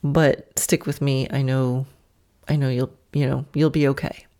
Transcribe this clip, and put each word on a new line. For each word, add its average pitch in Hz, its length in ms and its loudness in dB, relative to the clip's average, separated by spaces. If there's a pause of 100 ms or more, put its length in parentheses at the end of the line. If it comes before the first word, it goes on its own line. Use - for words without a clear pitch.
but 147 540 2
stick - 280 0
with 143 160 -4
me. 135 300 0
I 139 100 -2
know, 131 440 0 (640)
I 151 80 0
know 139 140 0
you'll, 127 220 -2 (220)
you 147 140 0
know, 135 260 -2
you'll 151 160 2
be 147 200 2
okay - 360 -6 (140)